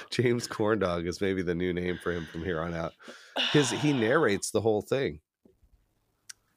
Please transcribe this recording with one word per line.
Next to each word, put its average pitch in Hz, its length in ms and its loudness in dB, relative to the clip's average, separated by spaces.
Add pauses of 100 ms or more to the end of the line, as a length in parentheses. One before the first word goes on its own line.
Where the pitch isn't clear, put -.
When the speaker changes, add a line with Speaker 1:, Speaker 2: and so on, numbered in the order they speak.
(120)
Speaker 1:
James 120 360 2
Corndog 95 600 0
is 87 140 -4
maybe 95 200 0
the 87 140 0
new 90 180 0
name 90 260 -2
for 87 140 -4
him 82 140 -6
from 82 160 -10
here 82 180 -2
on 85 120 -4
out. 82 220 -6 (560)
'Cause 143 200 4
Speaker 2:
<sighs> - 0 -
Speaker 1:
he 147 220 2
narrates 117 580 2
the 104 100 2
whole 107 200 2
thing. 113 400 -2 (1400)